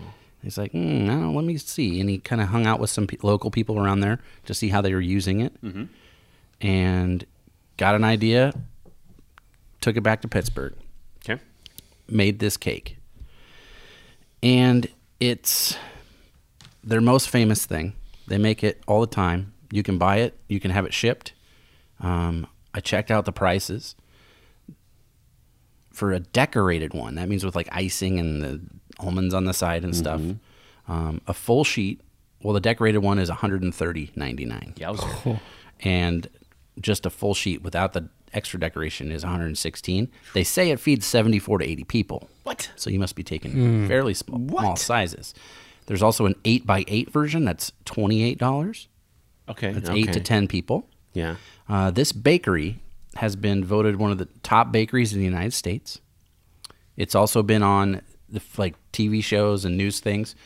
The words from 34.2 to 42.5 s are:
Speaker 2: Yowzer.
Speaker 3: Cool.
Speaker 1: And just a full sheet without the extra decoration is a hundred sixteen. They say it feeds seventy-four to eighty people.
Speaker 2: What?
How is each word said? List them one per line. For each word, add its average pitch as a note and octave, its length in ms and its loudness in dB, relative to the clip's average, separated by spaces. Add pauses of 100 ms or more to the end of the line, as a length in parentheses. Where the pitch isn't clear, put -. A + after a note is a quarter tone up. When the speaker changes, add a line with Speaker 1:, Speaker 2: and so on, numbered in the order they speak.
Speaker 2:
Yowzer. E2+ 220 -8 (220)
Speaker 3:
Cool. A2+ 180 -2 (420)
Speaker 1:
And F2 460 0 (520)
just G2+ 260 -2
a F#2 40 -2
full G2+ 240 -2
sheet F#2 280 -4
without F2+ 320 -2
the E2 140 -4 (260)
extra - 260 -6
decoration D#2 520 -6
is D#2+ 120 -8
a F#2 40 -6
hundred E2+ 300 -4
sixteen. F#2 520 -4 (240)
They F#2+ 120 2
say F3+ 260 2
it C3 80 0
feeds C3+ 260 2
seventy-four G#2+ 540 2
to D2+ 60 -2
eighty C#2 180 -4
people. - 460 -2 (140)
Speaker 2:
What? - 340 -8